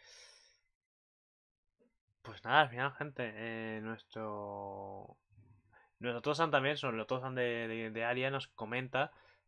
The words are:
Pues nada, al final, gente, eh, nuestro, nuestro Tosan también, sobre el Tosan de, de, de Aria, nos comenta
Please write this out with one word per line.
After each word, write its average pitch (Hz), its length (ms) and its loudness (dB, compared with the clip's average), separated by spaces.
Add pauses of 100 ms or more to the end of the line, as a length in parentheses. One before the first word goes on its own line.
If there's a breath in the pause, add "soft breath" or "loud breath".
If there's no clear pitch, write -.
(2250 loud breath)
Pues 104 220 -12
nada, 135 180 8
al 139 60 6
final, 127 240 0
gente, 135 420 -4
eh, 113 480 -4
nuestro, 101 1300 -6 (840 soft breath)
nuestro 120 220 -2
Tosan 151 280 2
también, 143 260 6
sobre 127 220 -2
el 110 80 -2
Tosan 131 280 -2
de, 120 340 2
de, 113 220 -4
de 113 140 -2
Aria, 127 260 2
nos 135 180 -4
comenta 127 640 -2 (340 soft breath)